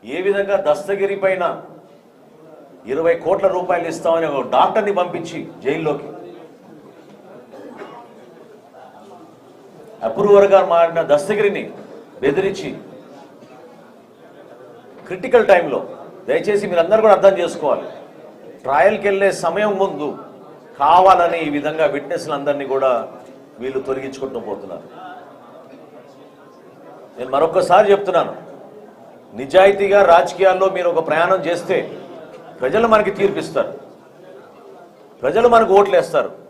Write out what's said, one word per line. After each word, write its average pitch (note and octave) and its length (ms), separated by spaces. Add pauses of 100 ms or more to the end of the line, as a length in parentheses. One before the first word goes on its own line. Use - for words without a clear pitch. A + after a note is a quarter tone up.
(140)
ఏ E3+ 120
విధంగా G3+ 300 (120)
దస్తగిరి G3 560
పైన F#3 200 (1500)
ఇరవై E3 220 (120)
కోట్ల F#3+ 300
రూపాయలు F3 360
ఇస్తామని E3 380
ఒక C3+ 260
డాక్టర్ని G3+ 440
పంపించి E3+ 400 (240)
జైల్లోకి, D3+ 440 (4000)
అప్రూవర్గా G3 540 (100)
మారిన E3 320 (100)
దస్తగిరిని F#3+ 500 (600)
బెదిరించి F3 480 (2250)
క్రిటికల్ G#3 460
టైంలో, D3 260 (480)
దయచేసి G3+ 460
మీరందరూ F3+ 320
కూడా G3+ 140
అర్థం F#3+ 140 (100)
చేసుకోవాలి, D3 440 (800)
ట్రయల్కి F3 440
వెళ్ళే G3 220 (140)
సమయం G3+ 280 (120)
ముందు D3 260 (720)
కావాలని F3 640
ఈ - 100
విధంగా D3+ 380
విట్నెస్లందరినీ C#3+ 800
కూడా C3+ 180 (680)
వీళ్ళు C3+ 240
తొలగించుకుంటూ C3 520 (120)
పోతున్నారు. F#2+ 360 (2250)
నేను B2+ 180
మరొకసారి F3 580
చెప్తున్నాను, F3+ 400 (1040)
నిజాయితీగా G3 600 (100)
రాజకీయాల్లో F#3 680
మీరు F3 160
ఒక D#3+ 160
ప్రయాణం F3 380
చేస్తే E3+ 300 (840)
ప్రజలు G3+ 320
మనకి G3+ 260
తీర్పిస్తారు, D#3+ 520 (1500)
ప్రజలు F#3 320
మనకు A3+ 240
ఓట్లు G3 200
వేస్తారు A#2+ 340 (180)